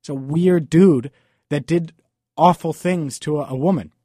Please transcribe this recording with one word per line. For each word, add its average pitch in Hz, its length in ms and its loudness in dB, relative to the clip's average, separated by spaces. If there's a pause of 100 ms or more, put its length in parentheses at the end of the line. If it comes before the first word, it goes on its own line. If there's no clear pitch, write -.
It's - 80 -18
a 147 40 -8
weird 160 560 0
dude 156 400 4 (400)
that 147 160 -4
did 165 280 -4 (420)
awful 165 380 2
things 170 460 -6
to 151 200 -6
a, 143 60 -8
a 131 100 -10
woman. 135 380 -2 (120)